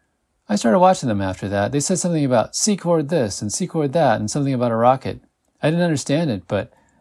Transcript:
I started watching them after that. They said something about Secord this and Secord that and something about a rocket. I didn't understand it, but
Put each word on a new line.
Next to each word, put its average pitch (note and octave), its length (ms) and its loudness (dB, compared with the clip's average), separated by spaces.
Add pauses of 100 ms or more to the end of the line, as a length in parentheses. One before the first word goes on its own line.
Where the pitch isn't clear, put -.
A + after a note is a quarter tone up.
(480)
I G#3 80 0
started G#3 220 2
watching F3+ 320 4
them G2+ 100 0
after F#2+ 300 -4
that. G2+ 220 0
They C#3+ 80 -2
said F3 180 -2
something E3 260 -2
about B2 320 0
Secord E3+ 540 0
this B2 320 -2
and G#2 100 -6
Secord D#3 420 -4
that C3 260 2
and G#2+ 100 -4
something C#3 240 -2
about A#2+ 180 0
a A2+ 40 0
rocket. A#2+ 440 2 (440)
I D3 80 2
didn't E3+ 120 2
understand D#3 460 0
it, G2 180 -6
but G2+ 240 -4 (300)